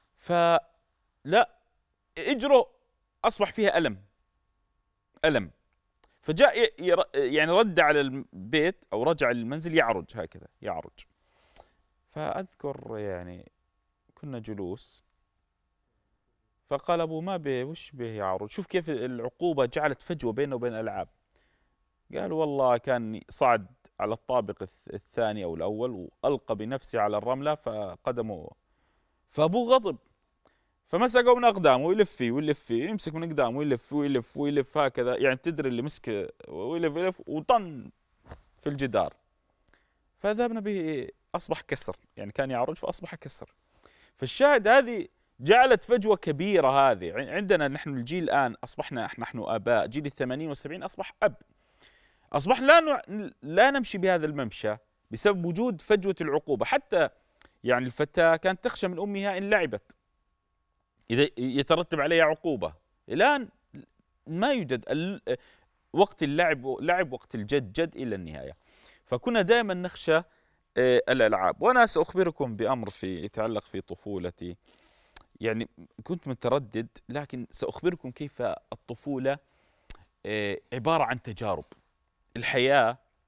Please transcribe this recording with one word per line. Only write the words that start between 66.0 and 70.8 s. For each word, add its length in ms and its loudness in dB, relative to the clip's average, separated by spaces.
اللعب 440 0
لعب، 460 -2
وقت 220 -12
الجد 380 -2
جد 240 -4
إلى 180 -6
النهاية. 420 -12
فكنا 380 0
دائمًا 320 4
نخشى، 480 0
آه، 320 6